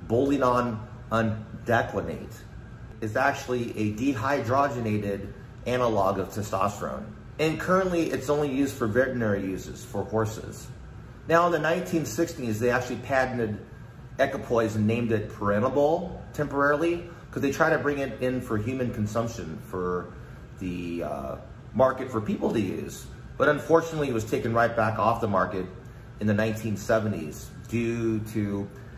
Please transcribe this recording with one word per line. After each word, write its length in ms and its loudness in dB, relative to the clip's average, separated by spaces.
bolenon 720 4
undeclinate. 1200 0
It's 140 -2
actually 600 0
a 160 0
dehydrogenated 1400 0
analog 540 4
of 100 -2
testosterone. 760 -2
And 220 2
currently 500 2
it's 200 -2
only 200 2
used 260 2
for 100 0
veterinary 580 2
uses 400 -6
for 200 -4
horses. 600 -2
Now 180 6
in 60 4
the 80 2
nineteen 460 0
sixties, 520 -2
they 120 4
actually 260 0
patented 640 0
Equipoise 560 2
and 140 4
named 240 2
it 200 0
Parental 880 2
temporarily, 760 2
'cause 100 -4
they 120 2
try 180 4
to 80 4
bring 200 0
it 220 -4
in 200 0
for 180 -2
human 340 -2
consumption 760 -2
for 460 -2
the, 460 -4
uh, 320 -6
market 380 4
for 100 0
people 320 0
to 80 2
use. 460 -4
But 120 4
unfortunately, 600 2
it 60 0
was 100 0
taken 280 0
right 220 4
back 240 2
off 220 4
the 80 0
market 380 2
in 80 0
the 80 6
nineteen 420 0
seventies 720 0
due 500 0
to 340 -2